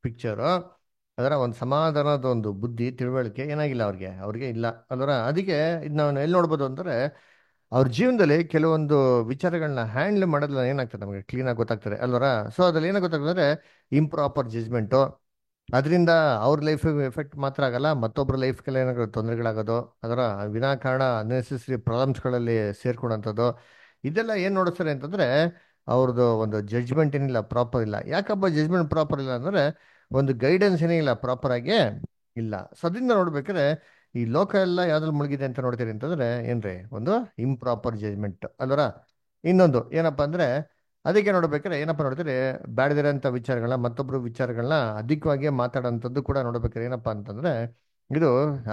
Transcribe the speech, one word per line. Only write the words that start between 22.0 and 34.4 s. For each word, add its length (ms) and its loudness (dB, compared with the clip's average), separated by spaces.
ಸೇರ್ಕೊಳ್ಳೋಂಥದ್ದು, 800 -2
ಇದೆಲ್ಲ 260 -2
ಏನ್ 240 0
ನೋಡಿಸ್ತಾರೆ 360 0
ಅಂತಂದ್ರೆ 360 -2
ಅವ್ರದ್ದು 500 4
ಒಂದು 220 0
ಜಡ್ಜ್‌ಮೆಂಟ್ 560 0
ಏನಿಲ್ಲ, 240 0
ಪ್ರಾಪರ್ 420 0
ಇಲ್ಲ. 120 -2
ಯಾಕಪ್ಪ 400 -2
ಜಡ್ಜ್‌ಮೆಂಟ್ 440 0
ಪ್ರಾಪರ್ 300 0
ಇಲ್ಲ 100 -4
ಅಂದ್ರೆ 640 -2
ಒಂದು 220 2
ಗೈಡೆನ್ಸ್ 480 4
ಏನೇ 160 2
ಇಲ್ಲ, 140 2
ಪ್ರಾಪರ್ 400 -2
ಆಗಿ 200 -2
ಇಲ್ಲ. 180 -4
So, 320 -8
ಅದರಿಂದ 260 0
ನೋಡ್ಬೇಕಾದ್ರೆ 800 0
ಈ 100 -2
ಲೋಕ 300 0